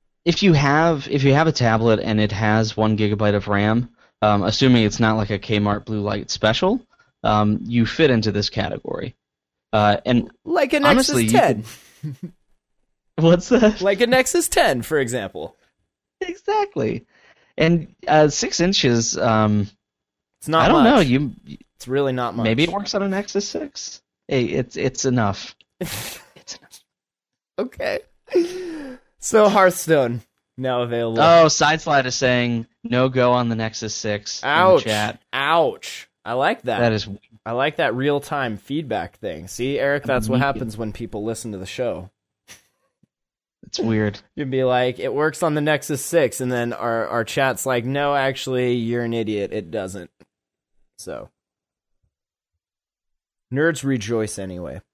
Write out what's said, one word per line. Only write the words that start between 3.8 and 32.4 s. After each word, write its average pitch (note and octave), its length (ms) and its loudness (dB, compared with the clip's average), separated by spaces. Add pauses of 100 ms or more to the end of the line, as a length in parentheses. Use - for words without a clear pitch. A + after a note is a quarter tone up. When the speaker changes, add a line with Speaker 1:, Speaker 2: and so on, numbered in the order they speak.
Speaker 1:
um, G#2 220 2
assuming A#2+ 400 4
it's G#2 160 0
not, A2 160 2
like, G#2+ 140 -2
a G#2 100 -2
Kmart G#2 460 -2
Blue G#2+ 160 -4
Light G#2 300 -6
Special, F#3 500 0 (420)
um, G#2+ 400 2
you A#2 220 2
fit C#3+ 260 2
into A2 220 2
this G#2 160 -2
category. - 680 -8 (560)
Uh, G#2 340 4
and B2 240 2 (140)
Speaker 2:
Like D#4 300 0
a D4 80 2
Nexus C#4 300 4
Speaker 1:
honestly, A#2 140 2
you - 60 0
Speaker 2:
ten. C3 320 4 (400)
Speaker 1:
could D3+ 300 -12 (420)
<laughs> - 400 -20
What's E3 340 4
that? A3 300 4
Speaker 2:
Like G3 220 2
a A#3+ 60 2
Nexus C4 420 2
ten, F#3 320 2
for D3 180 -2
example. G#2+ 560 -6 (680)
Speaker 1:
Exactly. F#4 840 -4 (520)
And, D#3+ 360 0 (140)
uh, D3+ 220 6
six - 300 -4
inches, C3 580 2
um, G#2+ 500 2 (720)
Speaker 2:
It's - 80 -14
not D#3+ 160 2
Speaker 1:
I - 60 6
don't B3+ 140 6
Speaker 2:
much. A#3 100 6
Speaker 1:
know. C4 80 6
You C3+ 320 2 (420)
Speaker 2:
It's - 120 -20
really C3+ 260 0
not B2 220 -4
much. A#2 100 -2
Speaker 1:
Maybe A2+ 180 2
it E3+ 80 0
works G3+ 240 -6
on G3 80 0
a G3+ 40 -2
Nexus G3+ 400 -4
six. - 540 -12 (260)
Hey, B2 180 0
it's, - 300 -4
it's - 300 -4
enough. A#2+ 500 -2 (240)
Speaker 2:
<laughs> - 20 -8
Speaker 1:
It's - 760 -14
enough. - 260 -20 (760)
Speaker 2:
Okay. - 420 -6 (1200)
So G#3+ 300 2
Hearthstone, D#3 720 2 (360)
now B2+ 260 -2
available. A#2 380 -4
Speaker 1:
Oh, E3 260 8
Sideslide D3+ 580 2
is B2+ 100 -6
saying, A#2+ 520 0 (160)